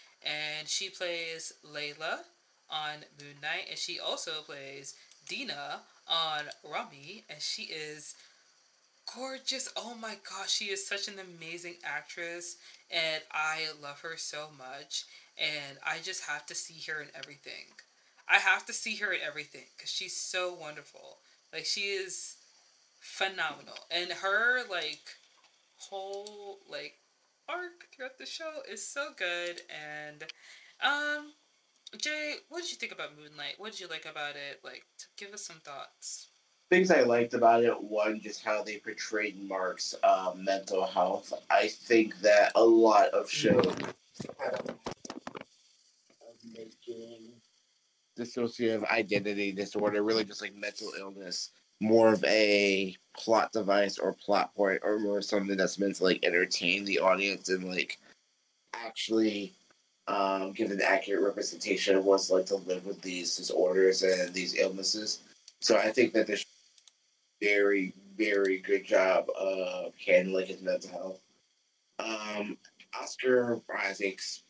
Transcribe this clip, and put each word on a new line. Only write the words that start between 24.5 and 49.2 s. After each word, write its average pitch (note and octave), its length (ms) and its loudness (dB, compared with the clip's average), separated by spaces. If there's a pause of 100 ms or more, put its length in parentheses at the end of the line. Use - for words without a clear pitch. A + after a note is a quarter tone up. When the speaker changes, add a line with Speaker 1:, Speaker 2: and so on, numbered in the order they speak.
Speaker 1:
like, D#3+ 480 -6 (600)
whole, G3 920 -12
like, D3 320 -12 (480)
arc F4 440 -8
throughout C4 260 -12
the C4 80 -14
show D#4 420 -10
is G3+ 180 -10
so C#4+ 280 -6
good, F3 560 -4
and, D3+ 600 -12 (480)
um, D4 540 0 (600)
Jay, G3+ 400 -4 (120)
what E4+ 120 -10
did F4 100 -8
you - 60 -8
think G3 160 -8
about D3+ 240 -12
Moon D3+ 180 -20
Knight? C#3+ 240 -10
What G#3 140 -12
did F#3+ 80 -12
you F3 80 -12
like D#3+ 160 -10
about D3+ 320 -8
it? C#3+ 260 -12
Like, B2+ 240 -16 (100)
t-, - 200 -18
give G3+ 180 -14
us G3 100 -12
some D#3+ 140 -14
thoughts. - 680 -14 (400)
Speaker 2:
Things F3+ 240 6
I C#3+ 80 8
liked A#2+ 340 4
about A#2 300 8
it, A2+ 180 4
one, G#2+ 380 0
just - 240 -12
how G#2+ 180 0
they G#2 160 -8
portrayed G#2+ 640 -4
Mark's, F#2 500 -4 (120)
uh, F#2+ 320 6
mental F#2+ 500 0
health. - 460 0 (180)
I - 160 6
think G#2+ 540 4
that G#2 340 8
a A2+ 100 8
lot A2+ 440 10
of G2+ 200 0
shows G2 460 4 (640)
of - 400 -6 (1700)
making A2+ 960 -16 (760)
dissociative A#2 680 0
identity G2+ 640 0